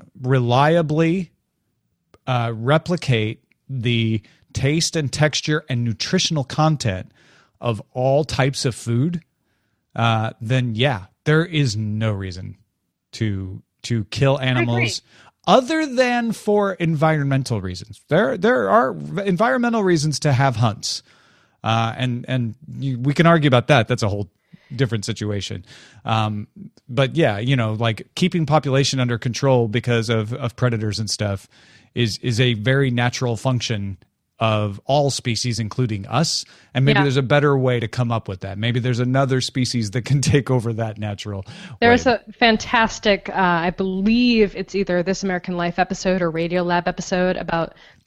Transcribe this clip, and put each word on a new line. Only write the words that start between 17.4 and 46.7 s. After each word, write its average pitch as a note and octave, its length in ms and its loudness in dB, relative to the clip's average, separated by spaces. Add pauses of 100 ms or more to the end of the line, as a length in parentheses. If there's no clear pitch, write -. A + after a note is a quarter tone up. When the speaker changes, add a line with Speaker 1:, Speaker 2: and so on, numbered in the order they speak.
Speaker 1:
reasons. F2+ 480 -10
There, A3+ 280 2
there G#3+ 320 2
are A#3 240 4
v-, D#3 340 -6
environmental A3+ 580 0
reasons D#3 360 2
to D3+ 120 2
have C3 240 2
hunts. - 460 -2 (600)
Uh, A2+ 340 0
and, B2 320 -4
and A#2+ 260 -4 (240)
you, C3 200 -4
we C3+ 160 0
can E3 120 4
argue E3 220 6
about B2 200 4
that. B2 200 4
That's - 140 -2
a A2 60 0
whole G2+ 220 -4 (440)
different A2+ 300 -2
situation. G2+ 600 -6 (400)
Um, G#2+ 440 -2 (400)
but C3 280 -2
yeah, A#2+ 220 2
you B2 180 0
know, A2 180 0
like, A2+ 420 -4
keeping E3 300 0
population C#3 540 2
under A#2+ 180 0
control B2 500 2
because A2+ 400 0
of, A2+ 240 0
of A#2+ 240 -6
predators A2 420 -2
and G#2+ 100 -4
stuff G2+ 400 -4 (460)
is, A#2 240 0
is B2 220 -2
a B2 140 4
very C3 360 2
natural A#2+ 460 0
function G#2 600 -2 (400)
of G#2+ 460 0
all C#3+ 260 2
species, A#2+ 480 -4
including G#2+ 480 -4
us. - 380 -2 (300)
And B2 100 2
maybe C#3+ 140 6
Speaker 2:
Yeah. C#3 60 4
Speaker 1:
there's C3+ 120 2
a C#3 60 2
better C#3+ 340 4
way B2+ 240 0
to A2+ 80 -4
come A#2+ 240 -2
up A2+ 160 -4
with F#2+ 120 -10
that. F#2+ 180 -8
Maybe A#2 220 0
there's A#2+ 200 0
another C3 400 2
species A#2+ 520 -2
that A#2+ 100 -2
can C#3+ 180 2
<laughs> - 0 -
take - 300 2
over A#2 240 0
that A2 240 -6
natural G2+ 480 -8 (340)
Speaker 2:
There's A#3+ 240 4
Speaker 1:
way. A#3+ 140 2 (100)
Speaker 2:
a G#3+ 60 -20
fantastic, A3 960 2
uh, - 40 -10
I F3 360 2
believe G#3 840 2
it's - 200 -10
either F#3 280 0
This F#3 220 -2
American F3+ 320 -4
Life F3 220 -2
episode F#3 420 0
or E3+ 100 0
Radio E3+ 340 -2
Lab F3 220 0